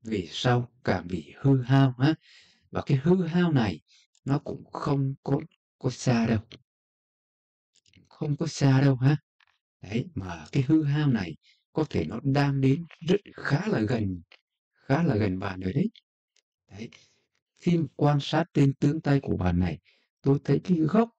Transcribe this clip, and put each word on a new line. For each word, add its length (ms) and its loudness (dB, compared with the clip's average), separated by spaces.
về 300 -6
sau 400 -2
càng 240 -4
bị 300 -8
hư 240 2
hao 360 2
ha. 180 2
Và 140 -6
cái 180 0
hư 200 4
hao 280 0
này 300 0
nó 140 0
cũng 320 -10
không 420 -2
có, 160 -2
có 120 -4
xa 380 -2
đâu. 120 0
Không 300 -6
có 100 -4
xa 340 2
đâu 140 4
ha. 220 2
Đấy, 340 -6
mà 360 -10
cái 160 0
hư 160 4
hao 240 0
này 280 -2
có 160 -2
thể 160 -2
nó 180 -8
đang 380 0
đến 240 2
rất, 120 2
khá 340 -2
là 120 -2
gần, 420 -2
khá 320 -2
là 120 2
gần 240 0
bạn 200 -8
rồi 140 -4
đấy. 160 0
Đấy, 180 -14
khi 200 0
mà 80 0
quan 260 2
sát 220 -2
trên 200 4
tướng 280 0
tay 220 2
của 140 -2
bạn 220 2
này, 200 -2
tôi 220 2
thấy 200 0
cái 140 0
gốc 420 2